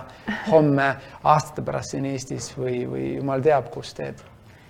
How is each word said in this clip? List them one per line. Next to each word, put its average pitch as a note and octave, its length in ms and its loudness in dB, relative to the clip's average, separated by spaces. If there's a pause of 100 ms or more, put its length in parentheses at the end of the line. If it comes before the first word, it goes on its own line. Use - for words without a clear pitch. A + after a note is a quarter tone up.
(460)
homme, D3 420 6 (340)
aastate D3 400 2
pärast C3+ 320 -6
siin C3+ 160 -4
Eestis B2+ 480 -8
või, B2 320 -2
või C3 140 -4 (160)
jumal C3+ 260 -2
teab, C#3+ 240 4
kus - 240 -12
teed. C#2+ 240 -8 (520)